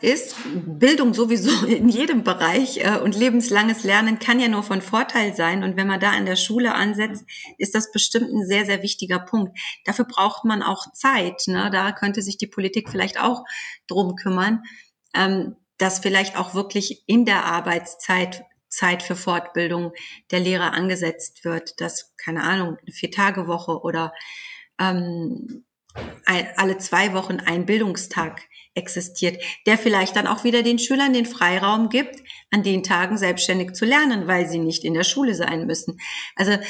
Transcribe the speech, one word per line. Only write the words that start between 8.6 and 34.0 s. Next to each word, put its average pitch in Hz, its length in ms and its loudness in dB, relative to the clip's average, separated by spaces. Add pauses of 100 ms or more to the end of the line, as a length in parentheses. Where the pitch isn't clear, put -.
sehr 196 160 0
wichtiger 180 380 -4
Punkt. 190 380 -2 (280)
Dafür 208 200 -2
braucht - 400 0
man 214 180 0
auch - 300 -4
Zeit, 202 520 0
ne? 190 260 0
Da 196 200 0
könnte 202 320 -2
sich 196 140 -6
die 214 100 -6
Politik 196 420 -4
vielleicht 196 300 -2
auch 240 240 0 (440)
drum 180 280 0
kümmern, 196 480 0 (520)
ähm, 190 400 0 (220)
dass 185 220 0
vielleicht 196 360 0
auch 185 200 -4
wirklich 202 500 -4
in 226 200 6
der 202 200 2
Arbeitszeit 175 1000 -2 (220)
Zeit 185 360 0
für 180 120 -4
Fortbildung 175 760 -2 (400)
der 180 80 0
Lehrer 180 340 0
angesetzt 175 720 -4
wird, 165 340 -6
dass, - 380 -8
keine 160 240 -6
Ahnung, 175 400 -2
eine - 100 -18
Vier-Tage-Woche 175 880 -2
oder, 165 300 -4 (680)
ähm, 180 840 -4 (600)
ein, 180 300 0
alle 190 240 0
zwei 190 340 0
Wochen 185 260 -4
ein 175 280 -2
Bildungstag 190 760 -2 (320)
existiert, 180 720 -4 (240)
der 220 100 8
vielleicht 202 380 2
dann 208 100 2
auch 226 180 -2
wieder 240 200 4
den 240 160 4
Schülern 269 340 2
den 233 140 2
Freiraum 196 600 2
gibt, - 340 -2 (260)
an 208 140 2
den 190 180 2
Tagen 190 360 0
selbstständig 185 560 0
zu - 120 -2
lernen, 254 400 4